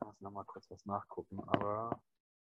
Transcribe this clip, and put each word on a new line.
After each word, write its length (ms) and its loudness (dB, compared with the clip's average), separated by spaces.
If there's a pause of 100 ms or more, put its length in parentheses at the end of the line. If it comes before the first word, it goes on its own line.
muss 160 -14
noch 120 -6
mal 100 -4
kurz 300 -10
was 140 -16
nachgucken, 600 -2
aber 540 4 (420)